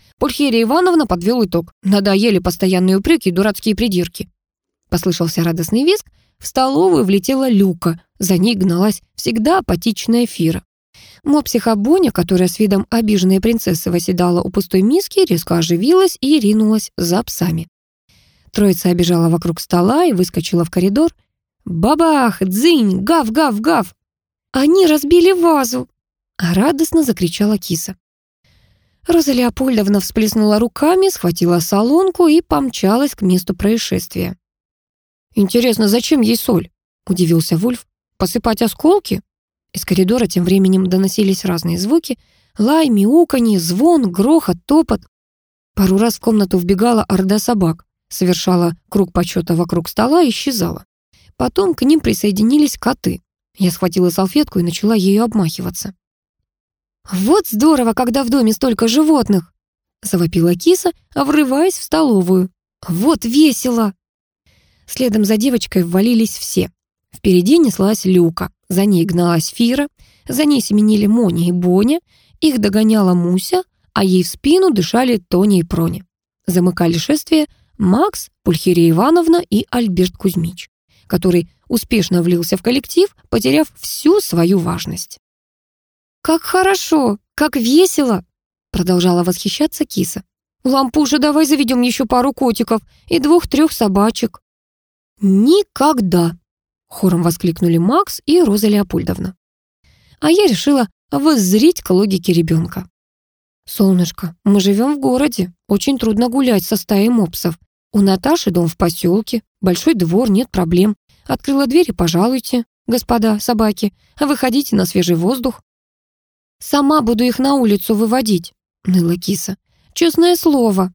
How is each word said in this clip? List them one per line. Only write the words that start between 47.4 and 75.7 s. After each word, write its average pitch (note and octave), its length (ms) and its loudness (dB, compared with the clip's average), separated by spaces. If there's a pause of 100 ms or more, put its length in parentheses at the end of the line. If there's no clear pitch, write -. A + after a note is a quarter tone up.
совершала F3 680 0 (120)
круг F#3+ 240 0
почёта F3 420 -2
вокруг F3 340 -2
стола C#4 340 0
и C4 80 2
исчезала. G#3+ 540 -6 (520)
Потом E4 380 -2
к - 80 -6
ним D4 180 4
присоединились A3 760 0
коты. - 460 -4 (340)
Я F3+ 140 0
схватила F3+ 400 -2
салфетку F#3+ 480 -2
и F3 40 2
начала F#3+ 320 -2
ею G3+ 300 2
обмахиваться. F#3 720 -4 (1160)
«Вот A3 360 0
здорово, B3 480 2
когда B3+ 300 -2
в A#3 60 -4
доме A#3 220 2
столько A#3 360 -2
животных!» B3 640 0 (480)
завопила E3+ 520 0
киса, E4+ 360 0 (240)
врываясь D4 640 0
в - 40 -14
столовую. F#3+ 680 0 (360)
«Вот G#3 380 -2
весело!» A#3 720 0 (920)
Следом A3 380 -2
за A3 120 2
девочкой A3+ 460 0
ввалились G#3 540 0
все. - 340 -6 (440)
Впереди F#3+ 440 2
неслась G#3 460 0
Люка, F3 480 0 (160)
за F#3 160 0
ней F#3 200 2
гналась F3 440 0
Фира, C4 400 -2 (400)
за C4 160 -2
ней D4 160 2
семенили G#3 460 2
Моня F#3+ 420 0
и F3+ 40 0
Боня, F#3 480 0 (400)
их C#4+ 180 0
догоняла G#3 560 2
Муся, F3+ 500 0 (280)
а G3 120 -2
ей F#3 180 2
в F3 60 -4
спину F4+ 440 2
дышали A#3 440 0 (120)
Тоня F#3+ 300 2
и E3 40 0
Проня. E3+ 440 -4 (400)